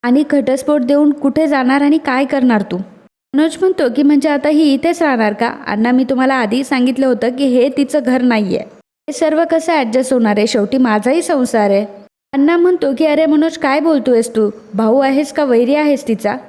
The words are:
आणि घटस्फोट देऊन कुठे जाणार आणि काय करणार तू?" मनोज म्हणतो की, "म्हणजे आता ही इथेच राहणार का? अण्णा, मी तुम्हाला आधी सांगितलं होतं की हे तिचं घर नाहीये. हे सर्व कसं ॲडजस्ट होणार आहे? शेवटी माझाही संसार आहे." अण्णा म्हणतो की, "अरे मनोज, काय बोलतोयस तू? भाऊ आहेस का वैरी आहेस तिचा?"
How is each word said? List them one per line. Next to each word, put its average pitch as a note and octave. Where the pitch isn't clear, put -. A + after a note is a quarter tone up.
आणि B3+
घटस्फोट D4
देऊन C#4+
कुठे D4
जाणार C#4
आणि D4
काय C4+
करणार B3+
तू?" F3+
मनोज D#4+
म्हणतो F#4
की, D4
"म्हणजे D4
आता D4
ही D4+
इथेच E4+
राहणार A3+
का? A3+
अण्णा, A3
मी B3+
तुम्हाला C4
आधी B3
सांगितलं B3+
होतं A#3
की C4
हे B3+
तिचं C#4
घर B3+
नाहीये. A3
हे -
सर्व D#4
कसं E4
ॲडजस्ट B3+
होणार A3+
आहे? G#3+
शेवटी A3
माझाही B3
संसार B3
आहे." G3+
अण्णा D4
म्हणतो E4+
की, D#4+
"अरे D4+
मनोज, D#4
काय C#4+
बोलतोयस B3
तू? G#3
भाऊ A3
आहेस C#4
का D4
वैरी B3
आहेस D4
तिचा?" G#3+